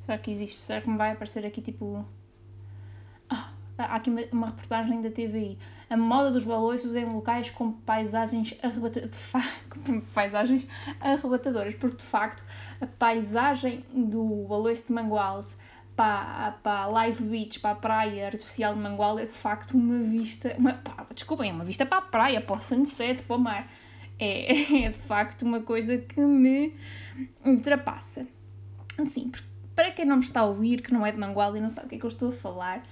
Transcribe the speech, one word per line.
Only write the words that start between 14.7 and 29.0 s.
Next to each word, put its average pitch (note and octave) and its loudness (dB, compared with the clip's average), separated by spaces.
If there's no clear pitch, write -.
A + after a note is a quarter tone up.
de B3 2
Mangualde G3+ 0
para, G#3 2
para G3+ 2
a G3 -2
Live A3+ 2
Beach, G#3+ -4
para G#3 0
a G#3 0
praia G#3 0
artificial G#3+ -2
de G#3+ -2
Mangualde, G#3 0
é - -4
de A3 -12
facto G#3+ -4
uma A#3+ 6
vista, A3+ 0
uma, B3+ 6
pá, - -10
desculpem, C4 -4
é F3+ -4
uma E3 -6
vista G3 0
para F#4 4
a F#4+ 4
praia, A#3+ 4
para - -2
o G#3 -8
sunset, B3+ 0
para A#3+ -2
o B3 2
mar. A3+ 0
É, C4 4
<laughs> - -
é - 2
de G#3+ -6
facto G#3 0
uma A#3 2
coisa A3+ 0
que B3 -2
me C#4+ 8
ultrapassa. C#4 0
Assim, B3+ -2